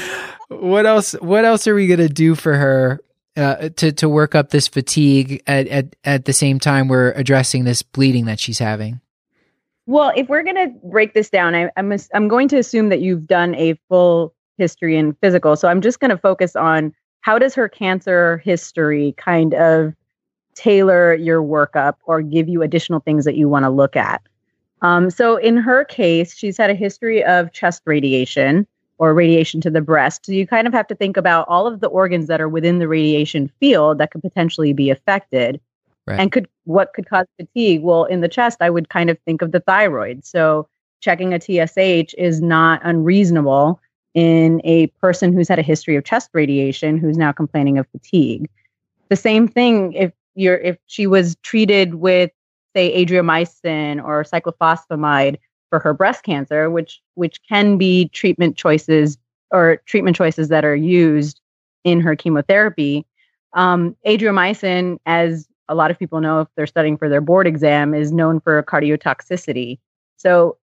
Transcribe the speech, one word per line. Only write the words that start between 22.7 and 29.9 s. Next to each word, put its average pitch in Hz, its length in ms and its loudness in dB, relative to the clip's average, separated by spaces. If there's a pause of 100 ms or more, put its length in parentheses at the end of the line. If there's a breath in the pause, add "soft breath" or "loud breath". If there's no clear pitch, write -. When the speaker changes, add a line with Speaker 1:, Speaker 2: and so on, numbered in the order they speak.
Speaker 2:
things 151 240 -2
that 147 120 -2
you 151 120 2
wanna 139 220 2
look 139 260 0
at? - 240 -2 (640)
Um, 175 260 2
so 233 280 0
in 226 200 2
her 247 280 2
case, 170 520 -2
she's 196 220 -8
had 214 100 2
a 202 60 0
history 208 500 -4
of 175 280 0
chest - 340 -4
radiation 139 800 0 (320)
or 160 160 2
radiation 165 460 2
to 165 100 -4
the 160 100 0
breast. 147 460 -2